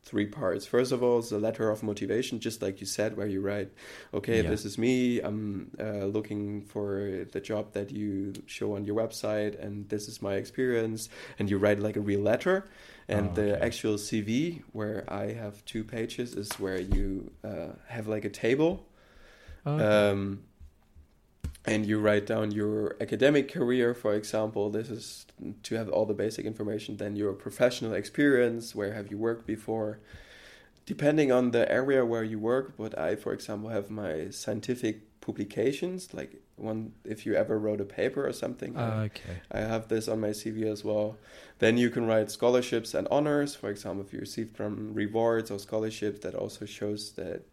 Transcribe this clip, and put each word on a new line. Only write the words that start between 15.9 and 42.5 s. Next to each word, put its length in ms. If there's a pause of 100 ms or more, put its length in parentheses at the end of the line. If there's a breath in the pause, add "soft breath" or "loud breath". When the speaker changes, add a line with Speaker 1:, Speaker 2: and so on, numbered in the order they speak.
Speaker 1:
is 240
where 220
you, 500 (100)
uh, 320 (140)
have, 220
like, 160
a 40
table. 560 (800 loud breath)
Speaker 2:
Okay. 200
Speaker 1:
Um, 580 (1200)
and 200
you 120
write 280
down 260
your 480
academic 500
career, 440
for 200
example. 560
This 200
is 360 (380)
to 120
have 140
all 160
the 80
basic 320
information. 520
Then 180
your 180
professional 600
experience, 840
where 180
have 180
you 60
worked 300
before? 520 (840 loud breath)
Depending 460
on 200
the 200
area 340
where 180
you 140
work, 400
but 200
I, 180
for 160
example, 380
have 200
my 400
scientific 920
publications, 920
like, 280 (160)
one, 340 (140)
if 200
you 80
ever 240
wrote 220
a 60
paper 420
or 60
something, 420
I 60
Speaker 2:
Ah, 220
okay. 340 (120)
Speaker 1:
I 100
have 280
this 220
on 100
my 140
C 180
V 160
as 160
well. 340 (420 loud breath)
Then 180
you 120
can 160
write 240
scholarships 640